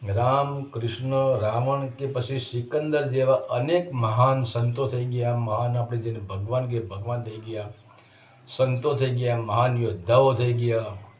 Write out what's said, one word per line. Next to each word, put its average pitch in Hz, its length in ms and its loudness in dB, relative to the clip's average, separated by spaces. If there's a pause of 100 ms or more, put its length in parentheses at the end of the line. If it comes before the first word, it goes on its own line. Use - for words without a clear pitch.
રામ, 139 560 0
કૃષ્ણ, 131 760 0
રાવણ 127 460 0
કે 131 200 -6
પછી 123 320 -4
સિકંદર 147 720 -2
જેવા 131 260 4
અનેક 156 580 0
મહાન 123 500 2
સંતો 120 460 -2
થઈ 123 160 -4
ગયા, 120 320 -2
મહાન 120 400 0
આપણે 117 220 -2
જેને 110 200 -4
ભગવાન 101 480 -4
કે 120 140 -2
ભગવાન 104 420 -6
થઈ 110 140 -10
ગયા, 110 360 -10 (840)
સંતો 127 380 2
થઈ 127 160 2
ગયા, 120 260 2
મહાન 117 460 2
યોદ્ધાઓ 117 520 4
થઈ 120 180 2
ગયા 117 260 2 (420)